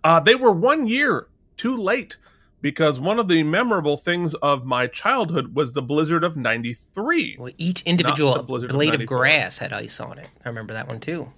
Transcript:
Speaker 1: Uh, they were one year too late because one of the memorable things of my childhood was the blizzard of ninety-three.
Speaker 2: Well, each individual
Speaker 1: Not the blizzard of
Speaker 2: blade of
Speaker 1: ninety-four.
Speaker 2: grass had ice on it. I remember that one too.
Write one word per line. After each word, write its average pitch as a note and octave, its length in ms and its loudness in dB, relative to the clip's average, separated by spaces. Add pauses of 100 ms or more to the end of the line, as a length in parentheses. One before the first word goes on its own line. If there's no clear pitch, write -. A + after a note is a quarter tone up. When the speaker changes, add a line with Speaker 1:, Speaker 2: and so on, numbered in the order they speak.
Speaker 1:
Uh, E3 160 8
they G#3 160 6
were B3+ 180 4
one B3 340 2
year B3 400 0 (300)
too B3+ 180 -2
late A3+ 420 -4 (440)
because D3 380 0
one G3+ 200 0
of G#3+ 80 0
the E3 160 4
memorable E3 540 0
things F3 380 -2
of C#3 300 0
my B2 220 0
childhood E3+ 680 -2
was C3+ 180 -2
the C3+ 80 -2
blizzard D#3 420 0
of E3 140 -2
ninety-three. A#2+ 1000 -4
Speaker 2:
Well, B2 180 -12
each F3 260 -2
individual D3+ 480 2
Speaker 1:
Not B2+ 60 2
the B2 60 -4
blizzard B2 280 -6
of C3+ 40 -2
Speaker 2:
blade D3+ 140 2
of - 100 2
Speaker 1:
ninety-four. B2 180 -4
Speaker 2:
grass B2+ 420 2
had G#2+ 140 -8
ice G#2 260 -8
on - 200 -12
it. - 80 -20 (180)
I B2 40 -8
remember A2 240 -10
that A2 140 -10
one A#2 120 -10
too. D3+ 380 -8